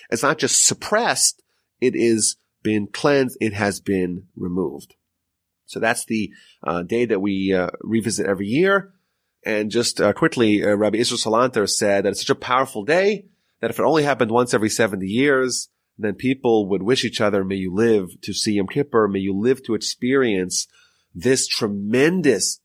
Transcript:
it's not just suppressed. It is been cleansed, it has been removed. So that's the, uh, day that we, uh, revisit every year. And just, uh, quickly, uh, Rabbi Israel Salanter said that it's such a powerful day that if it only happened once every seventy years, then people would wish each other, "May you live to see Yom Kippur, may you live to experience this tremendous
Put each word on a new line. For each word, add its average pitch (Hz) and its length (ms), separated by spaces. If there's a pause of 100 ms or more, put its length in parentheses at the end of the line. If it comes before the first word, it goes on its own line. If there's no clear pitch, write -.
(100)
it's - 120
not 147 160
just - 260
suppressed. - 760 (380)
It 123 160
is 113 400 (260)
been 107 240
cleansed, 139 540
it 107 140
has 101 260
been 90 440 (120)
removed. 87 580 (720)
So - 140
that's 113 260
the, 107 260 (300)
uh, 87 200
day 113 220
that 107 160
we, 95 320
uh, 90 180 (100)
revisit 104 460
every 98 200
year. 190 480 (500)
And 107 260
just, 113 300
uh, 101 120
quickly, 107 520
uh, 104 100
Rabbi 104 240
Israel 120 200
Salanter 113 500
said 101 360
that 101 60
it's - 100
such - 100
a 131 40
powerful 127 500
day 185 420 (340)
that 117 100
if - 80
it - 60
only 151 180
happened 127 280
once 123 240
every 107 160
seventy 98 380
years, 131 600 (300)
then 104 160
people 117 540
would 92 140
wish 123 220
each 113 160
other, 101 240
"May 95 120
you 92 180
live 107 480
to 104 100
see 107 200
Yom 98 160
Kippur, 117 400
may 98 100
you 98 180
live 127 280
to 113 100
experience 110 920 (460)
this 123 320
tremendous 120 1200